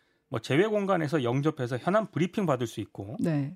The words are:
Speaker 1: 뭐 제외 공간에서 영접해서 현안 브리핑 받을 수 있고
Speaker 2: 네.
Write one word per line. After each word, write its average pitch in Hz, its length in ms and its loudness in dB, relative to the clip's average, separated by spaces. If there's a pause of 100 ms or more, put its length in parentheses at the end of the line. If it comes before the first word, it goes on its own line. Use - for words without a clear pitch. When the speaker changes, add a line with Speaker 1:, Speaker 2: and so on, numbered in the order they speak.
(300)
Speaker 1:
뭐 123 100 -4
제외 151 280 4
공간에서 185 560 0
영접해서 131 540 0
현안 196 340 0
브리핑 208 360 -2
받을 127 180 2
수 - 160 -6
있고 104 380 -10
Speaker 2:
네. 151 360 -2